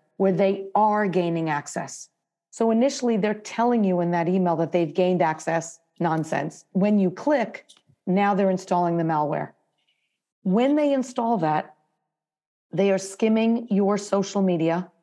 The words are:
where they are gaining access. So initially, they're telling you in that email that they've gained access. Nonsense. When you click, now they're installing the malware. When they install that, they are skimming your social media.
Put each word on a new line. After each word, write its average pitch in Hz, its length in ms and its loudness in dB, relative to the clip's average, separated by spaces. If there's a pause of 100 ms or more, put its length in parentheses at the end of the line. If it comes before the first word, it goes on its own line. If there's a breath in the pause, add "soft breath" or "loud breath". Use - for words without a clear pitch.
(160)
where 196 160 2
they 196 420 0
are 214 320 2
gaining 170 440 -2
access. - 580 -8 (420)
So 226 200 0
initially, 240 480 2
they're 214 160 0
telling 233 500 0
you 180 160 2
in 170 120 0
that 170 140 0
email 180 300 0
that 165 160 -2
they've 170 220 0
gained 180 280 2
access. 160 580 -4 (220)
Nonsense. 160 720 -2
When 208 260 2
you 185 120 2
click, 247 560 -2 (400)
now 202 280 2
they're 190 140 2
installing 175 480 0
the 170 80 0
malware. 151 460 -2 (920)
When 240 320 2
they 294 180 2
install 240 440 -2
that, 156 360 -2 (1000)
they 196 180 2
are 190 60 2
skimming 220 760 0
your 202 280 2
social 202 420 -2
media. 175 500 0 (120)